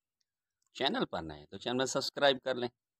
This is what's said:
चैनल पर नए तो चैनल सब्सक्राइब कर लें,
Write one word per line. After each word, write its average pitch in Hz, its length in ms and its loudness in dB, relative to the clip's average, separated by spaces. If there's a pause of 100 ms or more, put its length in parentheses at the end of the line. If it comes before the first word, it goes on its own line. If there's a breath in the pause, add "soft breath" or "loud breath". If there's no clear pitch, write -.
(760)
चैनल 185 360 0
पर 87 100 -4
नए 76 220 -10
तो 95 140 -14
चैनल 127 280 0
सब्सक्राइब 135 580 2
कर 127 120 -2
लें, 120 120 -2 (320)